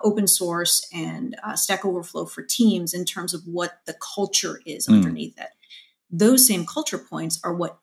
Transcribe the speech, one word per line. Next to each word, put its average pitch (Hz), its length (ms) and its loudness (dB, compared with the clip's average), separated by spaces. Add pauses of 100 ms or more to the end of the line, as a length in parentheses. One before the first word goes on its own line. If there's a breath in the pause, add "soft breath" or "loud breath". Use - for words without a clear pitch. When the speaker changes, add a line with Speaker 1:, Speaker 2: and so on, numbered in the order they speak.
Speaker 1:
open 214 220 2
source 175 680 0
and, 165 520 -8
uh, 214 120 -8
Stack 196 300 -2
Overflow 175 400 -4
for - 160 -12
Teams 175 540 2
in 180 100 -4
terms 180 280 -6
of 170 120 -8
what 175 400 -6
the 160 100 -12 (200)
culture 190 500 -2
is - 220 -8
Speaker 2:
Mm. 110 60 8
Speaker 1:
underneath 80 440 4
it. - 120 -12 (600 loud breath)
Those 226 360 6
same 180 180 0
culture 302 320 -6
points 160 460 -8
are 180 100 -4
what 170 300 -4